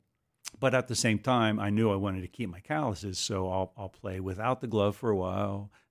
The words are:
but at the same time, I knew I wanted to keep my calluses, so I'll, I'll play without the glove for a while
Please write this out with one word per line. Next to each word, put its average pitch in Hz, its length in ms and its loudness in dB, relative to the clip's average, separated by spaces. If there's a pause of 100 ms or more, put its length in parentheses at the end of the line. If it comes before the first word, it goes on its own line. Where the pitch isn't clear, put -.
(580)
but 131 160 2
at 123 140 2
the 117 80 -2
same 107 240 2
time, 110 400 2
I 101 100 -2
knew 107 220 4
I 98 40 2
wanted 95 260 -2
to 90 60 -8
keep 107 220 -8
my 90 100 -14
calluses, 107 580 -4
so 95 300 -2
I'll, 92 300 -2
I'll 98 100 -10
play 95 320 -8
without 104 400 -2
the 131 60 -8
glove 104 300 2
for 117 140 -2
a 101 60 4
while 98 540 -2 (200)